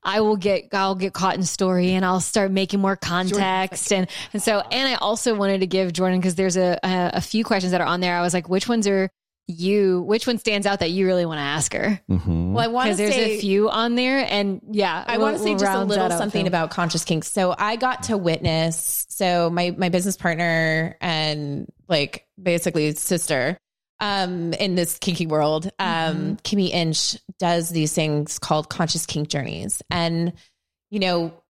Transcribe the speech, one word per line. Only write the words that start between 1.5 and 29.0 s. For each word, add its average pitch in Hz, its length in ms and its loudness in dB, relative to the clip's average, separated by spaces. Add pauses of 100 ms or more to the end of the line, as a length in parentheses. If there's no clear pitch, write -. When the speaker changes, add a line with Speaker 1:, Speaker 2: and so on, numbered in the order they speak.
Speaker 1:
and 185 120 2
I'll 180 160 2
start 196 300 0
making 190 300 0
more 196 160 2
Speaker 2:
Jordan's 185 360 -2
Speaker 1:
context." 190 580 0
Speaker 2:
like 196 80 4
Speaker 1:
And, 185 100 0 (240)
and 208 100 -4
so, 208 180 2
and 269 280 -2
I 254 60 0
also 220 400 0
wanted 196 260 2
to 190 60 2
give 185 260 0
Jordan, 185 300 2
'cause 180 140 0
there's 185 200 2
a, 180 260 2
a, 180 320 0
a 175 60 0
few 220 240 -2
questions 185 280 0
that 180 100 2
are - 40 0
on 175 140 0
there. 180 160 0
I 175 60 0
was 175 120 0
like, 170 140 -2
"Which 185 200 0
ones 226 200 2
are 190 220 2 (360)
you, 185 560 2
which 208 240 0
one 240 120 0
stands 202 280 0
out 196 140 0
that 170 100 0
you 185 160 2
really 180 200 4
wanna 156 160 -4
ask 143 320 -2
her?" 202 260 0 (100)
Speaker 3:
Mm-hmm. 87 440 0
Speaker 2:
Well, 233 100 2
I 226 40 0
wanna 240 220 0
Speaker 1:
'Cause 180 80 0
there's 214 160 2
Speaker 2:
say 220 220 2
Speaker 1:
a 202 40 -4
few 202 300 2
on 233 240 0
there, 254 360 0
and 202 300 -2 (100)
yeah, 190 360 0
Speaker 2:
I 233 100 -2
Speaker 1:
we'll, 220 120 2
Speaker 2:
wanna 214 100 -2
say 214 80 -4
Speaker 1:
we'll 202 80 2
Speaker 2:
just 196 100 2
a - 20 2
Speaker 1:
round 190 220 0
Speaker 2:
little 190 200 2
Speaker 1:
that 175 60 2
out 170 40 0
Speaker 2:
something 202 260 -2
Speaker 1:
too. 185 40 0
Speaker 2:
about 165 220 0
conscious 170 340 -2
kinks. 160 280 -2
So 185 260 0
I 214 180 -2
got 254 280 -2
to 220 140 -2
witness, 165 880 0
so 175 420 2
my, 175 260 0
my 185 120 0
business 180 300 0
partner 160 840 0
and, 151 680 -4 (220)
like, 147 380 -2 (160)
basically 165 520 2
sister, 160 640 0 (440)
um, 180 540 -2
in 196 220 0
this 170 220 0
kinky 175 280 -2
world, 156 400 2 (120)
um, 165 380 0
Speaker 1:
Mm-hmm. 190 200 -2
Speaker 2:
Kimmy 196 340 0
Inch 165 460 0 (220)
does 170 300 0
these 160 240 0
things 151 460 -2
called 151 320 -2
conscious - 360 -2